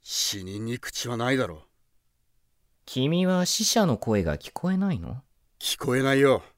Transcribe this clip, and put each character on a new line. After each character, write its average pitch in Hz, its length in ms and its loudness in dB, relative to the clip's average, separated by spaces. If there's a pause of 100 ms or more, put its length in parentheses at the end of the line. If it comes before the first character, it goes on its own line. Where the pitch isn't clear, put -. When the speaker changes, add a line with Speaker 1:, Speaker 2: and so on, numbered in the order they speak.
Speaker 1:
死 - 420 -4
人 101 220 -8
に 120 120 -4
口 - 300 -8
は 120 80 -4
な 120 160 0
い 135 60 2
だ 123 80 0
ろ。 80 160 -10 (1200)
Speaker 2:
君 160 400 0
は 185 220 2
死 - 180 -2
者 214 220 2
の 131 100 2
声 107 260 2
が 78 140 0
聞 - 160 -12
こ - 180 -4
え 190 60 0
な 190 160 0
い 107 80 -4
の？ 85 220 -10 (360)
Speaker 1:
聞 - 200 -6
こ 123 180 0
え 135 60 2
な 135 120 2
い 135 60 6
よ。 135 220 6 (160)